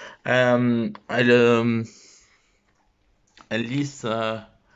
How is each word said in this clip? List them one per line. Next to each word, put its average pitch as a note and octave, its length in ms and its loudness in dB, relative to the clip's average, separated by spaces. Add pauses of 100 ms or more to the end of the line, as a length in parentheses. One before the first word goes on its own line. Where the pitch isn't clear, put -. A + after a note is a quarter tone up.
(260)
Euh, B2 640 2 (200)
elle, A#2+ 220 2
euh, A#2 520 4 (1700)
elle A2+ 140 -4
lisse, C#3 400 -6
euh, A2+ 320 -4 (400)